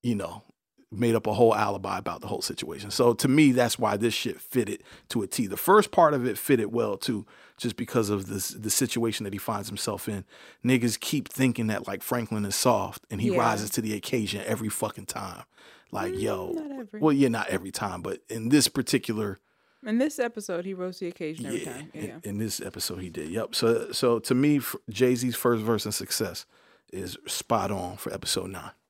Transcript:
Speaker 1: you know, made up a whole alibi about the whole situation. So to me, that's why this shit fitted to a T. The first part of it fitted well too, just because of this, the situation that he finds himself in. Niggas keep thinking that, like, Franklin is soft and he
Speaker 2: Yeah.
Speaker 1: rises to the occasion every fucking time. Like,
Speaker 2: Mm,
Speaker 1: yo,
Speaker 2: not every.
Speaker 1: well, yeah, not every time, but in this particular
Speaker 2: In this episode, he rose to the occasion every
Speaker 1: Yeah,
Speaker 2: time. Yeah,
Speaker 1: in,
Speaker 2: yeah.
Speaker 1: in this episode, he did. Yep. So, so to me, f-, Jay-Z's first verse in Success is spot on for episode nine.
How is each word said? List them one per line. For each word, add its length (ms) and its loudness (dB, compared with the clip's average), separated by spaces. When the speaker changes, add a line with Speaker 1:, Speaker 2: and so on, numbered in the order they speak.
Speaker 1:
you 140 0
know, 280 -8
made 240 2
up 120 2
a 60 2
whole 220 8
alibi 440 0
about 220 -6
the 60 -12
whole 140 -4
situation. 500 -8
So 220 6
to 140 2
me, 240 8
that's 260 4
why 200 2
this 160 2
shit 280 -4
fitted 400 -2
to 120 0
a 60 -4
T. 200 -2
The 100 -6
first 340 6
part 240 6
of 100 0
it 120 -2
fitted 360 2
well 240 0
too, 280 -4
just 200 -4
because 320 0
of 180 0
this, 220 -4
the 220 -6
situation 520 0
that 100 -6
he 60 -8
finds 280 -4
himself 420 -6
in. 160 -4
Niggas 340 4
keep 300 -2
thinking 380 0
that, 200 -2
like, 160 -6
Franklin 420 -2
is 100 -4
soft 560 2
and 100 -4
he 100 2
Speaker 2:
Yeah. 80 2
Speaker 1:
rises 320 0
to 100 -2
the 140 -2
occasion 500 -2
every 240 -2
fucking 360 -6
time. 380 -10
Like, 220 -4
Speaker 2:
Mm, 80 -4
Speaker 1:
yo, 320 -4
Speaker 2:
not 260 -8
every. 200 -12
Speaker 1:
well, 140 4
yeah, 140 6
not 220 0
every 220 -4
time, 300 -6
but 280 -8
in 200 -4
this 180 6
particular 720 -2
Speaker 2:
In 120 0
this 200 0
episode, 460 -4
he 100 -6
rose 260 -6
to 60 -6
the 40 -4
occasion 360 -8
every 200 -4
Speaker 1:
Yeah, 80 -8
Speaker 2:
time. 200 -14
Yeah, 80 -10
Speaker 1:
in, 60 -6
Speaker 2:
yeah. 160 -12
Speaker 1:
in 140 -6
this 240 -4
episode, 400 -8
he 80 -8
did. 220 -8
Yep. 220 -4
So, 380 2
so 280 2
to 140 0
me, 240 6
f-, 200 -4
Jay-Z's 460 2
first 260 2
verse 240 0
in 60 -4
Success 540 -4
is 240 -8
spot 420 0
on 280 -4
for 160 -8
episode 360 -4
nine. 220 -12